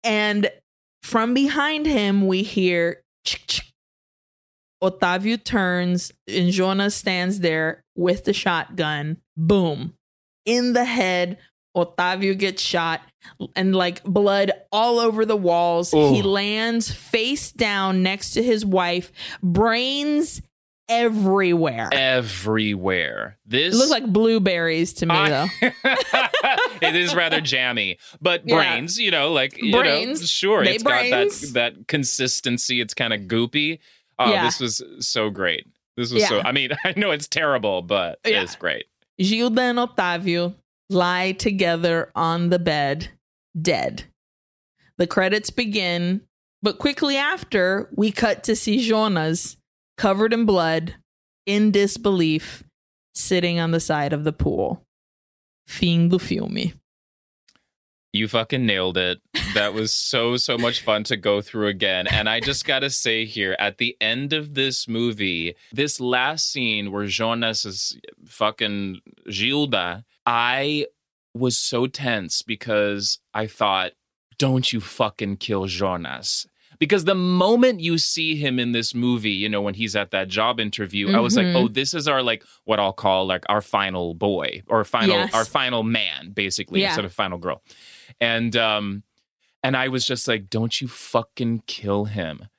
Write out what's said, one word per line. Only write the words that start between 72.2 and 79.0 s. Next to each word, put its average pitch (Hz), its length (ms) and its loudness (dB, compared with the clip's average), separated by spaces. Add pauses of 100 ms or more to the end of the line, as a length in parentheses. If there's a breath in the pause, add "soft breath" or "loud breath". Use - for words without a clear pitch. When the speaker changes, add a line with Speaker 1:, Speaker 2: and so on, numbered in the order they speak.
Speaker 2:
because 104 760 -2 (140)
I 107 140 -4
thought, 95 460 -2 (440)
"Don't 131 360 2
you 110 80 -2
fucking 101 560 -4
kill 98 300 -4
Jonas." 87 800 -4 (320 soft breath)
Because 165 260 2
the 190 100 2
moment 185 640 4
you 165 200 0
see 160 360 -2
him 139 240 -2
in 120 120 0
this 113 240 -2
movie, 120 360 0